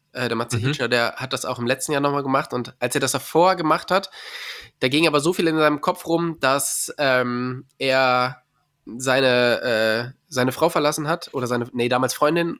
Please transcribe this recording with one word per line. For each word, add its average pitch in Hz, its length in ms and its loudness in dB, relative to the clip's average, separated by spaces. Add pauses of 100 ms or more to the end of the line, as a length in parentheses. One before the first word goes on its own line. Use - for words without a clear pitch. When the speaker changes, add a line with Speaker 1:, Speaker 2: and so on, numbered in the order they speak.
(120)
Speaker 1:
äh, 127 160 -4
der 113 80 -2
Matze 117 220 -4
Speaker 2:
Mhm. 107 60 -2
Speaker 1:
Hilscher, 131 240 -2
der 120 280 2
hat 131 160 -8
das 127 120 -4
auch 123 140 -4
im 117 80 -2
letzten 139 260 -2
Jahr 139 80 0
noch 143 120 2
mal 143 100 -2
gemacht 135 300 0
und 123 280 -6
als 127 140 -2
er 135 60 0
das 131 120 0
davor 175 440 2
gemacht 160 340 0
hat, 196 200 0 (720)
da 131 80 2
ging 151 180 4
aber 147 140 4
so 160 120 0
viel 175 160 0
in 160 80 2
seinem 151 240 4
Kopf - 260 -2
rum, 165 340 -2
dass, - 580 0
ähm, 127 680 0 (120)
er 131 640 2 (420)
seine, 120 1300 2
äh, - 40 -20 (100)
seine 127 240 0
Frau 160 160 0
verlassen 151 400 -2
hat 170 240 -4
oder 127 140 -4
seine, 120 260 -2
nee, 123 160 0
damals 123 260 0
Freundin 170 460 0